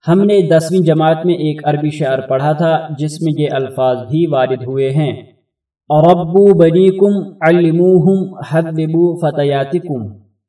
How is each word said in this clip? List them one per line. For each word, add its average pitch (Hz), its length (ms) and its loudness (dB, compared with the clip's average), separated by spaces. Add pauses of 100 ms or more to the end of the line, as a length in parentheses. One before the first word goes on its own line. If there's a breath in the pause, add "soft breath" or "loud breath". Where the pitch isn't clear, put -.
ہم 180 120 4
نے 202 220 2
دسویں 160 380 0
جماعت 160 460 0
میں 170 80 2
ایک 151 300 -4
عربی 151 260 -2
شعر 135 280 -4
پڑھا 135 340 -2
تھا 160 360 -2 (100)
جس 151 240 -6
میں 151 200 -2
یہ 143 80 -2
الفاظ 127 460 -2 (140)
بھی 160 160 0
وارد 127 400 -2
ہوئے 135 240 -2
ہیں۔ 143 220 -2 (960)
"ربو 175 480 4
بنیکم 190 800 2
علموہم 175 960 2 (160)
حذبو 165 680 -2
فتیاتکم۔" 143 960 -4 (360)